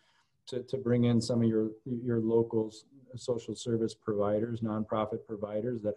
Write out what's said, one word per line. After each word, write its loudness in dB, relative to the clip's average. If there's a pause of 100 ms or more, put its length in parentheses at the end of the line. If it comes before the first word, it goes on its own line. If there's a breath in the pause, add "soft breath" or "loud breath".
(460 soft breath)
to, -8
to -6
bring 2
in 4
some 2
of 4
your, 2 (140)
your -2
local 2
s-, -18 (320)
social -4
service 0
providers, 0
nonprofit -2
providers -4
that -2